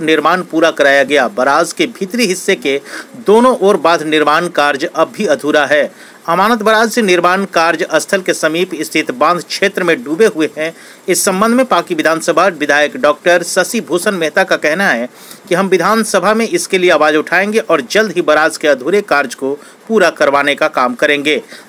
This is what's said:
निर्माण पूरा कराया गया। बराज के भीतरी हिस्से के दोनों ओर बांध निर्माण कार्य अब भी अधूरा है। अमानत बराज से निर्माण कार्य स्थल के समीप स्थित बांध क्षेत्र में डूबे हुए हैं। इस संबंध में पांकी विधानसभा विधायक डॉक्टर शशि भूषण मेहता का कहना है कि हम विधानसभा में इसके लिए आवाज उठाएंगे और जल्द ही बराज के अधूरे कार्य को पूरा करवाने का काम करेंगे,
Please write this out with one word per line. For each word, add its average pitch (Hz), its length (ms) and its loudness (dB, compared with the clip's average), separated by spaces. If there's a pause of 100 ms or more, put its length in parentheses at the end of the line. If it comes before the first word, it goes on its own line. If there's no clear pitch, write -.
निर्माण 156 420 2
पूरा 165 280 0
कराया 139 320 2
गया। 131 260 2
बराज 135 440 0
के 170 160 -2
भीतरी 202 360 -4
हिस्से 185 320 -2
के 139 220 -2 (480)
दोनों 233 320 4
ओर 196 180 2
बांध 165 260 2
निर्माण 156 480 2
कार्य 147 440 -2
अब 160 200 0
भी 208 120 -4
अधूरा 147 380 0
है। 139 240 0 (380)
अमानत 202 360 2
बराज 220 280 2
से 240 100 -2
निर्माण 180 420 2 (100)
कार्य 170 420 0
स्थल 190 260 0
के 180 120 -2
समीप 165 440 -2
स्थित 151 360 -4
बांध 156 280 0
क्षेत्र 190 420 -4
में 147 200 0
डूबे 160 240 0
हुए 156 300 -2
हैं। 156 160 -6 (340)
इस 180 160 -2
संबंध 208 320 0
में 254 100 2
पांकी 175 300 -2
विधानसभा 160 540 0
विधायक 147 480 0
डॉक्टर 147 480 2
शशि 185 360 -2
भूषण 175 340 -2
मेहता 165 280 0
का 175 140 0
कहना 160 300 0
है 123 200 -2 (420)
कि 180 60 0
हम 190 120 0
विधानसभा 190 680 0
में 226 140 0
इसके 170 300 -2
लिए 180 140 2
आवाज 151 240 2
उठाएंगे 190 440 0
और 165 220 0 (100)
जल्द 208 200 0
ही 170 100 -2
बराज 151 360 0
के 160 100 -2
अधूरे 147 360 0
कार्य 143 320 -2
को 135 180 -6 (340)
पूरा 202 240 2
करवाने 143 440 2
का 156 140 0
काम 127 240 0
करेंगे, 147 480 0 (280)